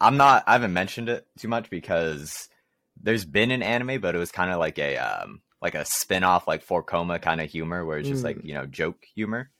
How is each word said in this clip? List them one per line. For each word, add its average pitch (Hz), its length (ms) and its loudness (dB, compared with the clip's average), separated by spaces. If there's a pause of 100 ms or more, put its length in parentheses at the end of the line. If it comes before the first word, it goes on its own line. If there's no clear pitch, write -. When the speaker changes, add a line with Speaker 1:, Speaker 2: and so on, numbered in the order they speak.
Speaker 1:
I'm 120 160 6
not, 139 300 8
I 107 60 6
haven't 120 200 4
mentioned 101 360 -2
it - 180 -4 (120)
too 113 100 -8
much 113 200 -4
because 80 800 -4 (520)
there's 110 240 0
been 101 260 -2
an 127 120 -2
anime, 123 380 -2
but 87 140 0
it 87 40 0
was 85 120 -2
kinda 90 260 0
like 80 220 -2
a, 71 200 -2
um, 50 440 -6 (180)
like 85 140 -4
a 76 100 -6
spin-off, 92 640 2
like, 80 160 0
Four 85 220 -2
Koma 87 340 -2
kinda 80 280 -2
humor 82 380 -6
where 78 140 -4
it's 76 100 -6
just, 135 140 -4
Speaker 2:
Mm. - 40 -4
Speaker 1:
like, 71 180 -6
you 76 100 -10
know, 69 120 -6
joke 78 380 -6
humor. 110 560 -6